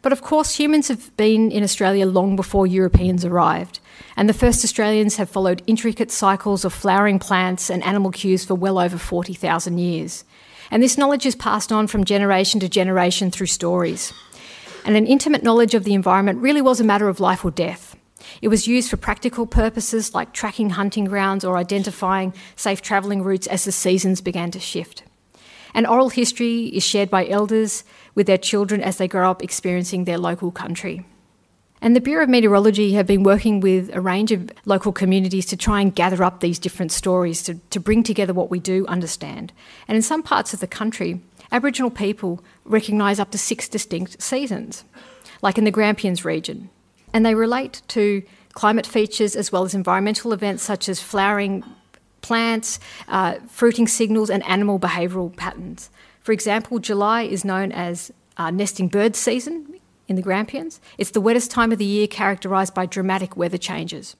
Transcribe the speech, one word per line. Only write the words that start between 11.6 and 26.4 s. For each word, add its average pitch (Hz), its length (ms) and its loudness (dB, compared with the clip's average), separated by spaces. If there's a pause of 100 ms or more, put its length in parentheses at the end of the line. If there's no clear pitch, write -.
on 214 160 2
from 208 160 0
generation 196 560 2
to 185 100 -2
generation 185 640 2
through 185 160 -4
stories. 175 680 -2 (720)
And 214 100 4
an 214 120 4
intimate 277 340 4
knowledge 233 320 4
of 208 120 2
the 202 80 2
environment 190 460 2
really 285 220 4
was 254 180 4
a 233 40 4
matter 208 240 4
of 185 120 0
life 185 260 0
or 175 60 0
death. 170 440 -6 (460)
It 220 60 0
was 220 200 2
used 247 220 2
for 196 80 -4
practical 233 480 -4
purposes 220 680 0
like - 200 -4
tracking 208 380 -2
hunting 202 340 -2
grounds 196 400 -2
or 180 120 0
identifying 190 760 -2 (220)
safe 196 260 -4
travelling 202 400 -2
routes 190 260 -2
as 185 180 -2
the 196 60 -4
seasons 185 500 0
began 175 300 -6
to 185 80 -12
shift. - 440 -10 (680)
And 226 120 2
oral 247 240 4
history 233 580 -2